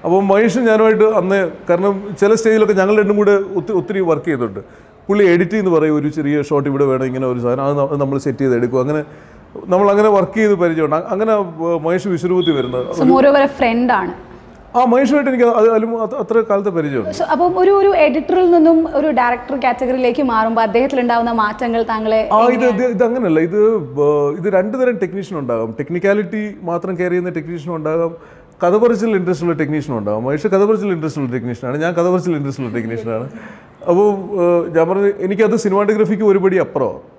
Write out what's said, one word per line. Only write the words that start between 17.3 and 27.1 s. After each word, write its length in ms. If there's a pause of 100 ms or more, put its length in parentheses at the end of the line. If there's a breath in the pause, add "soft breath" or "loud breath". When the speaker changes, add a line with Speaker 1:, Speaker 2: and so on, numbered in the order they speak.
Speaker 2:
അപ്പം 280
ഒരു, 100 (100)
ഒരു 80 (160)
എഡിറ്ററിൽ 480
നിന്നും 240 (200)
ഒരു 100 (100)
ഡയറക്ടർ 460
കാറ്റഗറിയിലേക്ക് 680
മാറുമ്പോൾ 360
അദ്ദേഹത്തിൽ 360
ഉണ്ടാവുന്ന 280 (100)
മാറ്റങ്ങൾ 400 (100)
താങ്കളെ 280
Speaker 1:
ആ, 200
ഇത്, 120
Speaker 2:
എങ്ങനെയാണ്? 280
Speaker 1:
ഇത്, 40 (120)
ഇത് 120
അങ്ങനെയല്ല. 400
ഇത്, 120 (460)
ആ, 20 (300)
ഇത് 180
രണ്ട് 240
തരം 240
ടെക്നീഷ്യൻ 380
ഉണ്ടാകാം. 280 (100)
ടെക്നിക്കാലിറ്റി 640 (280)
മാത്രം 300
കെയർ 120